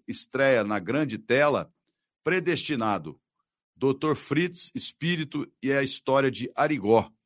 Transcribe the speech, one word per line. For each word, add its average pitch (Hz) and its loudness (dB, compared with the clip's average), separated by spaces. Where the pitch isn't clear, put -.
estreia 131 0
na 104 -2
grande 113 -4
tela 123 2
Predestinado, 143 -2
doutor 135 0
Fritz, 175 -2
Espírito 160 -4
e 135 -2
a 139 2
História 135 2
de 117 -8
Arigó. 113 2